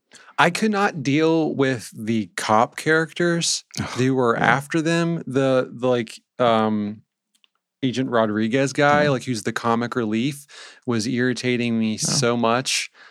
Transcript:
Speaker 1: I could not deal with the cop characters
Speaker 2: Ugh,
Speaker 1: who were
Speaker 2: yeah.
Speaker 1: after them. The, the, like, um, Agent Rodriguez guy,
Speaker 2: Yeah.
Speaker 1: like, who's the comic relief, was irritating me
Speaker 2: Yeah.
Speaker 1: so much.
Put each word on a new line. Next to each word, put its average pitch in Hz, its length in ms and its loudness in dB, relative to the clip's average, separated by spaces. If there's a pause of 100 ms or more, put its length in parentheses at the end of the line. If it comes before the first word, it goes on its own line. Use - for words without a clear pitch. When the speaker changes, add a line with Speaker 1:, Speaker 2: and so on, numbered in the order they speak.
(380)
Speaker 1:
I 156 120 4
could 214 220 -2
not 196 300 -2
deal 156 520 2
with 131 420 -2
the 110 300 -2 (100)
cop 110 400 2
characters 160 880 -2 (160)
Speaker 2:
Ugh, 107 100 -4
Speaker 1:
who 127 240 0
were 120 220 2
Speaker 2:
yeah. - 80 -2
Speaker 1:
after 139 380 0
them. 170 440 0
The, 131 460 2
the, 123 160 -4
like, 123 320 -2 (200)
um, 110 640 2 (800)
Agent 127 300 -2
Rodriguez 113 640 0
guy, 147 320 4
Speaker 2:
Yeah. 147 60 2
Speaker 1:
like, 127 120 0
who's 113 220 -6
the 113 80 -4
comic 117 420 -2
relief, 120 540 -2 (360)
was 117 220 -2
irritating 120 720 0
me 110 140 0
Speaker 2:
Yeah. 104 60 -6
Speaker 1:
so 120 380 0
much. 120 540 0 (200)